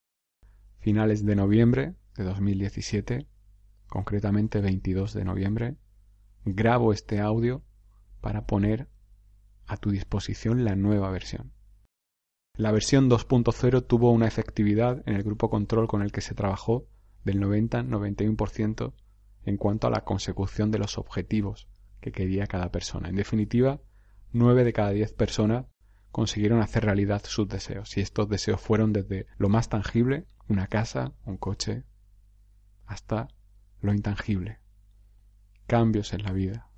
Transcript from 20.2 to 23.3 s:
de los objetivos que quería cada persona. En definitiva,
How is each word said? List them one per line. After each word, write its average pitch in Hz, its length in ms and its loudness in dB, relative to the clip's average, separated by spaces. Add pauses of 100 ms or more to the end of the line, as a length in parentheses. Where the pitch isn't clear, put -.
de 107 80 0
los 104 180 -4
objetivos - 720 -4 (320)
que 113 120 -10
quería 95 340 -2
cada 90 260 -4
persona. - 380 -6
En 92 60 -4
definitiva, 120 640 0 (500)